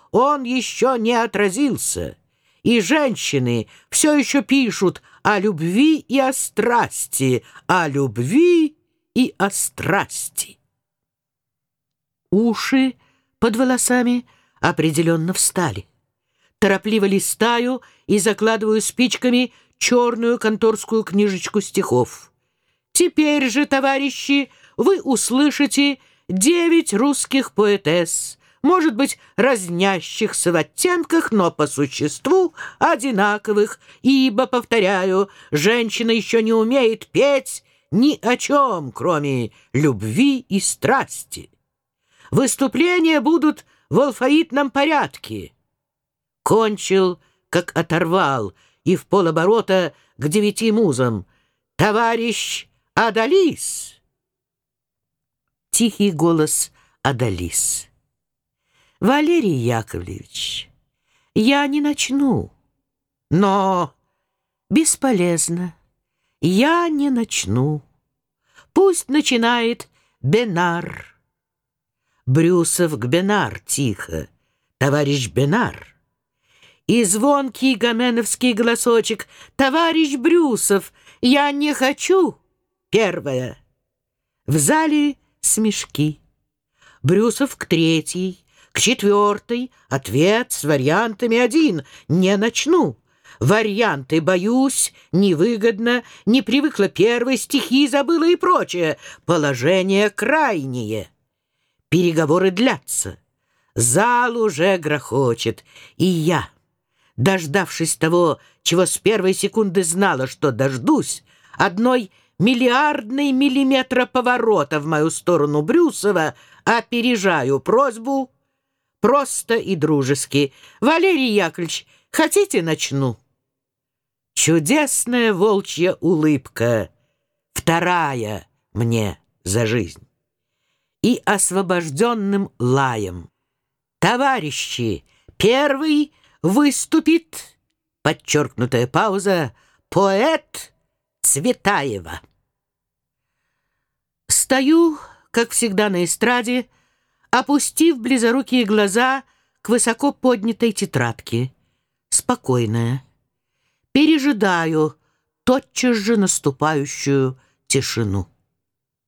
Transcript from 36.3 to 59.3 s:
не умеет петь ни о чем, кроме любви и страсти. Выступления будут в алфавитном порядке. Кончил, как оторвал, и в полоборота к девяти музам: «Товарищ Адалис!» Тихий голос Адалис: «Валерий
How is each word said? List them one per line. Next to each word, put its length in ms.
не 100
умеет 560
петь 560
ни 320
о 140
чем, 560
кроме 600
любви 680
и 200
страсти. 880
Выступления 920
будут 440
в 120
алфавитном 720
порядке. 800
Кончил, 760
как 280
оторвал, 760
и 120
в 100
полоборота 880
к 100
девяти 440
музам: 560
«Товарищ 920
Адалис!» 1080
Тихий 420
голос 600
Адалис: 840
«Валерий 580